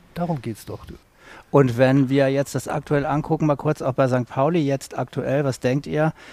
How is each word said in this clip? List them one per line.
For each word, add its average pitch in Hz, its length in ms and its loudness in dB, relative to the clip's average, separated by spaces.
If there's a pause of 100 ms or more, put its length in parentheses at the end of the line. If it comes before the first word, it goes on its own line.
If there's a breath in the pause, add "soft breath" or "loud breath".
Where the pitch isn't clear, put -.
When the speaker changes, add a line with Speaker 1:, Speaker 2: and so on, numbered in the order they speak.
(140)
Speaker 1:
Darum 170 280 -6
geht's 113 240 -10
doch, - 180 -14
du. - 100 -16 (560 loud breath)
Speaker 2:
Und 127 280 4
wenn 131 320 6
wir 135 180 4
jetzt 135 260 -2
das 131 140 -6
aktuell 147 380 -2
angucken, 151 400 -2
mal 143 100 2
kurz 151 260 -4
auch 131 120 -2
bei 135 140 2
Sankt 123 220 -2
Pauli 160 300 0
jetzt 139 380 -4
aktuell, 131 460 -2
was 131 160 -2
denkt 131 260 -2
ihr, 156 260 0 (200 loud breath)